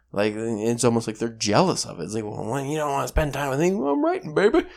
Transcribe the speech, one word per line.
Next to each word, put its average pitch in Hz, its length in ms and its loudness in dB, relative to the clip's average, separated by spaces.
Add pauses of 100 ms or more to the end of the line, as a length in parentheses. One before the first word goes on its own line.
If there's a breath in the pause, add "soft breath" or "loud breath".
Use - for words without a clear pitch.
(100)
Like, 104 260 0
it's 113 460 -2
almost 117 240 2
like 107 120 -6
they're 117 100 -4
jealous 113 560 2
of 98 160 -12
it. 80 40 -4
It's 98 100 -8
like, 113 100 -4
"Well, 104 200 -8
when 135 220 -4
you 151 120 -4
don't 151 120 -2
wanna 139 180 -2
spend 151 240 0
time 143 180 -4
with 131 100 0
me, 180 140 4
well, 262 180 0
I'm 285 120 2
writing, 311 300 -2
baby." 208 300 4 (120 loud breath)